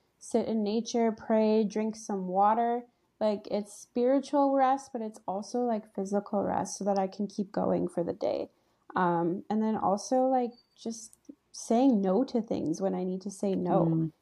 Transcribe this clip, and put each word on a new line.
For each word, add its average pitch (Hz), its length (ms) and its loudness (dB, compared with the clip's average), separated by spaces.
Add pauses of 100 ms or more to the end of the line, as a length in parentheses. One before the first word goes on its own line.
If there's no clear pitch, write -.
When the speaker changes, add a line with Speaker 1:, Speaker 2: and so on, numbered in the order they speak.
(180)
Speaker 1:
sit - 300 -2
in 220 160 -2
nature, 226 480 0
pray, 220 520 2
drink 220 320 -2
some 196 320 -6
water. 226 580 2 (340)
Like, 214 320 -2
it's 208 200 -4
spiritual 269 840 2
rest, 269 380 2
but 226 100 -6
it's 220 240 -10
also, 208 340 -4
like, 226 320 -2
physical 202 500 -2
rest 190 360 -2
so 196 60 -6
that 196 120 2
I 190 80 0
can 196 220 -6
keep 196 240 -6
going 180 360 0
for 175 160 -4
the 180 100 -4
day. - 360 -4 (460)
Um, 175 520 0
and 214 140 0
then 220 140 0
also, 208 500 0
like, 247 280 0 (220)
just - 400 -12 (360)
saying 233 500 4
no 190 220 4
to 247 180 -2
things 175 400 -4
when 190 140 0
I 180 80 -4
need 185 180 -4
to 202 100 -8
say 196 220 -2
no. 180 320 2
Speaker 2:
Mm. 160 260 0 (100)